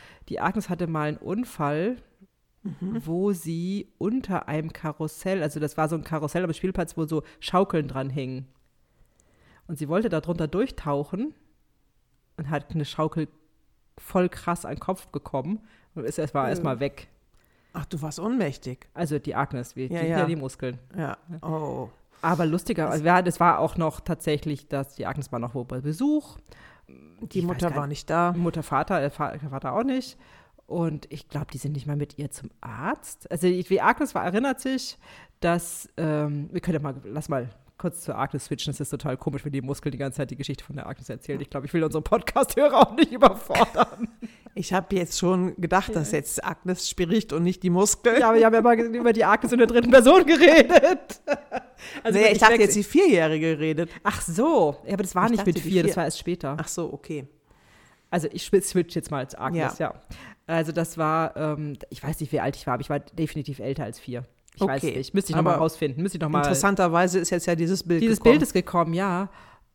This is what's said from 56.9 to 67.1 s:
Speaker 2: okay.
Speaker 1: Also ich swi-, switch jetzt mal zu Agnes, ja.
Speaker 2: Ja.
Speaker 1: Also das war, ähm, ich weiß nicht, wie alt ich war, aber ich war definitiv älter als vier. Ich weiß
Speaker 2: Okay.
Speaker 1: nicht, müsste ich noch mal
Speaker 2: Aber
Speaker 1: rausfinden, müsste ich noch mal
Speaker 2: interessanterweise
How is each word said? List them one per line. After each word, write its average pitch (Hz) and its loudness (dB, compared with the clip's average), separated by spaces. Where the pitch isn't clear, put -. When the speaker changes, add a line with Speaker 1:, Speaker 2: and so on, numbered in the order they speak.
Speaker 2:
okay. 143 -12
Speaker 1:
Also 165 0
ich - -10
swi-, 190 4
switch 175 -2
jetzt 165 -6
mal 135 -6
zu - -16
Agnes, 156 -4
ja. 160 -4
Speaker 2:
Ja. - -20
Speaker 1:
Also 165 -2
das 165 -4
war, 160 -2
ähm, 151 -4
ich - -16
weiß - -6
nicht, 151 -6
wie 147 0
alt 131 -2
ich - -18
war, 127 0
aber 127 -4
ich - -8
war 143 -2
definitiv 147 -6
älter 131 -6
als 110 -12
vier. 123 -10
Ich - -6
weiß 139 0
Speaker 2:
Okay. 160 -2
Speaker 1:
nicht, - -8
müsste 196 0
ich 151 0
noch 165 4
mal 180 4
Speaker 2:
Aber 147 0
Speaker 1:
rausfinden, 156 -2
müsste 185 -4
ich - -8
noch 156 -2
mal 147 2
Speaker 2:
interessanterweise 180 2